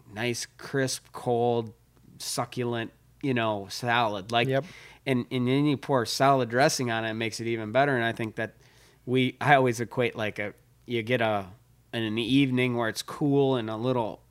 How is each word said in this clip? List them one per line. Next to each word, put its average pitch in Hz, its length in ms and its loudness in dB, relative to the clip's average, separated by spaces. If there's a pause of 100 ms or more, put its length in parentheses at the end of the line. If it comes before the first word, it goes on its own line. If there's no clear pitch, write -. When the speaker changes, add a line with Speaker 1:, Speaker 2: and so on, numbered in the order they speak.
(120)
Speaker 1:
nice, 113 340 -4 (120)
crisp, - 540 -2
cold, 117 600 0 (460)
succulent, 120 760 -6 (300)
you 135 120 0
know, 110 340 0
salad. 113 640 0
Like, 120 180 2
Speaker 2:
Yep. 135 160 0 (420)
Speaker 1:
and, 127 240 0
and 123 180 0
then 139 180 2
you 147 100 2
pour 131 300 0
salad 135 440 2
dressing 127 400 2
on 113 140 -2
it, 113 60 -4
it 110 40 -6
makes 113 260 -4
it 113 80 -6
even 110 240 -4
better. 139 240 4
And 117 80 0
I 113 80 0
think 110 240 -6
that 113 180 -6 (520)
we, 127 340 2
I 139 160 6
always 127 240 2
equate, 117 360 -2
like, 107 220 -4
a, 104 160 -6 (320)
you 120 160 -2
get 120 180 0
a, 107 260 0 (460)
in 117 100 -4
an 110 160 -2
evening 127 580 2
where 117 120 -2
it's 107 140 -6
cool 139 540 2
and 110 140 -4
a 110 60 -6
little 117 440 -2 (100)